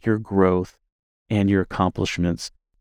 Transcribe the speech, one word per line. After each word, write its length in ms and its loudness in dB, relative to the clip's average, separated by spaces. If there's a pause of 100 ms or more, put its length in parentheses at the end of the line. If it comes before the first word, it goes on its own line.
your 140 0
growth 580 0 (540)
and 180 2
your 140 2
accomplishments 880 -2 (300)